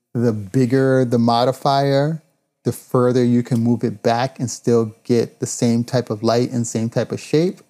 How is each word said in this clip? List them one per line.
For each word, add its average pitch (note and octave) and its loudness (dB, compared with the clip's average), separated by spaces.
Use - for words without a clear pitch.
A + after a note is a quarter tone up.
the A#2 0
bigger C3 0
the A#2+ 0
modifier, C#3 2
the A#2+ 0
further B2 0
you A#2+ 2
can A#2+ -2
move A#2 0
it G#2+ -6
back A#2+ -2
and B2 -6
still A2+ 0
get A#2 0
the B2+ -4
same A#2 0
type A#2+ -4
of A2 -6
light A#2+ 0
and A#2+ -4
same A#2 -4
type A2+ -4
of A#2+ -8
shape. E3+ -2